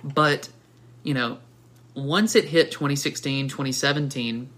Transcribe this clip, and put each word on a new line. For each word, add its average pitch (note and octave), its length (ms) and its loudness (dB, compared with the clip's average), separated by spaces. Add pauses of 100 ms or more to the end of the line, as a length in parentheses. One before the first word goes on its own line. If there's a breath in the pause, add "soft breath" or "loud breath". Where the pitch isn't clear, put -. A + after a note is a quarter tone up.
But, D3 460 2 (540)
you D3 120 -2
know, B2 240 -2 (560)
once D#3+ 400 0
it A3 100 6
hit D#3+ 260 4
twenty C#3+ 260 0
sixteen, C#3 520 -2
twenty C3+ 240 -4
seventeen B2+ 840 -2